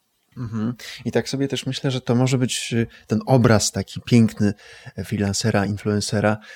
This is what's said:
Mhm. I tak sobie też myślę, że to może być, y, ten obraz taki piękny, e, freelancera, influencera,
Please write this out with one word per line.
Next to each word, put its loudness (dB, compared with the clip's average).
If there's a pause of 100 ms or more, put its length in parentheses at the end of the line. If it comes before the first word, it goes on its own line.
(380)
Mhm. -4 (320)
I -4
tak 0
sobie -2
też -6
myślę, -4
że -4
to 0
może 2
być, -2
y, 0 (200)
ten 0
obraz 4
taki -8
piękny, 2 (420)
e, -8
freelancera, -2
influencera, -2 (180)